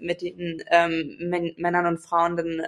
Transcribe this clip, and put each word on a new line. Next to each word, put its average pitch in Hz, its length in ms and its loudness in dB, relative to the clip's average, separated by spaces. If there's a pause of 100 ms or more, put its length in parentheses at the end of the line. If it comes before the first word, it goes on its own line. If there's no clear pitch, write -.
mit 170 220 -4
den, 175 480 -8
ähm, 165 500 2
Män-, 175 360 -4
Männern 175 300 0
und 170 120 0
Frauen 170 380 2
dann 165 320 -4